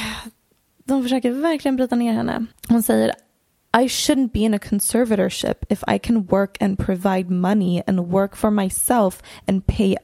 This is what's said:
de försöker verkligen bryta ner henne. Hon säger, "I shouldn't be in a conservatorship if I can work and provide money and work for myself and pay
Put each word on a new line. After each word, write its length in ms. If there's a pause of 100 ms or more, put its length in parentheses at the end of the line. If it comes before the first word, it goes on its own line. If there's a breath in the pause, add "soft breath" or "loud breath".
(840 loud breath)
de 180
försöker 280
verkligen 460
bryta 200
ner 160
henne. 340 (220)
Hon 140
säger, 260 (720)
"I 100
shouldn't 440
be 60
in 160
a 40
conservatorship 1120
if 100 (120)
I 40
can 280
work 360
and 160
provide 520
money 560
and 140
work 360
for 140
myself 720 (260 loud breath)
and 180
pay 380